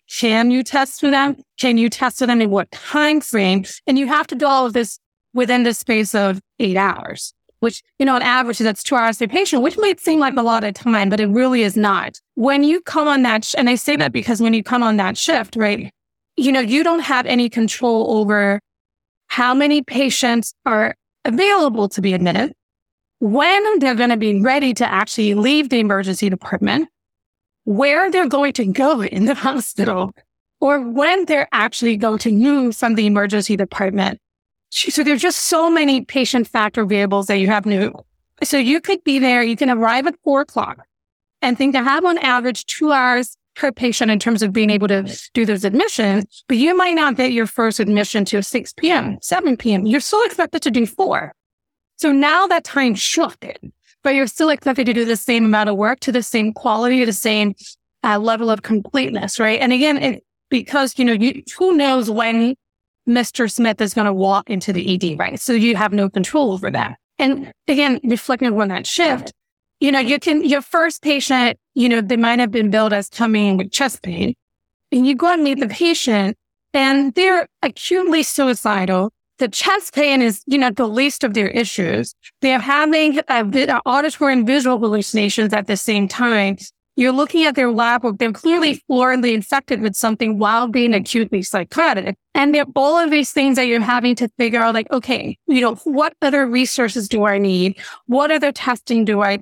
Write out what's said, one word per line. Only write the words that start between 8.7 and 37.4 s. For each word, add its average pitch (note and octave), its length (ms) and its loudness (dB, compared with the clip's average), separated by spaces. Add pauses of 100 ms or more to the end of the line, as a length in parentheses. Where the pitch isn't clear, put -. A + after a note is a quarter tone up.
two - 140 -2
hours A3+ 220 0
per A3+ 100 -2
patient, D4+ 340 0
which E4 160 0
might G4+ 220 0
seem D#4+ 180 2
like C4+ 180 0
a B3 60 0
lot A3+ 220 0
of G#3 100 -4
time, G#3+ 340 0
but G#3+ 120 0
it G#3+ 80 0
really B3 340 2
is G3+ 140 0
not. G3+ 440 0 (140)
When C#4 300 2
you D#4+ 160 2
come D4+ 260 -2
on C#4 160 2
that, A3 220 0
sh-, - 120 -8
and A#3+ 140 2
I B3 60 2
say C#4+ 180 -2
that C#4+ 180 0
because A3+ 300 -2
when A3+ 120 2
you G#3+ 100 0
come B3 180 -2
on A3 140 2
that G3+ 200 -2
shift, B3+ 400 -2
right, G#3 340 -2 (460)
you C4+ 160 2
know, C4 80 2
you B3+ 240 2
don't E4+ 160 2
have C4 240 -2
any A#3+ 240 0
control A3+ 720 0
over G#3 420 0 (680)
how B3 260 0
many D4 280 2
patients A#3+ 720 -2 (140)
are A3 280 0 (300)
available C4 640 2
to G3 140 -6
be F#3+ 100 0
admitted, F#3 400 0 (680)
when F4+ 580 2
they're C4 160 2
gonna A#3+ 240 2
be G#3+ 240 0
ready C4 320 2
to A3+ 120 0
actually G#3 460 0
leave B3+ 380 2
the B3 80 2
emergency G3 500 0
department, G3+ 640 -2 (720)
where C#4+ 460 2
they're F4 180 0
going C#4 240 0
to A3+ 140 -2
go C4 360 2
in F#3+ 220 -2
the C4 100 2
<laughs> - 120 -6
hospital, G3+ 680 -4 (480)
or C#4+ 180 2
when C#4+ 460 0
they're D4 280 0
actually A#3 440 0
going G#3+ 220 0
to A#3 120 -2
move B3 460 2
from A#3 200 0
the G#3+ 100 2
emergency G#3 500 0
department. F#3+ 640 -2 (500)
So - 320 -2
there's C#4+ 200 2
just F4 240 0
so E4 240 2
many C#4+ 340 2
patient B3 420 0
factor G#3+ 380 -2
variables G3+ 440 0
that G#2 80 0
you G3 100 2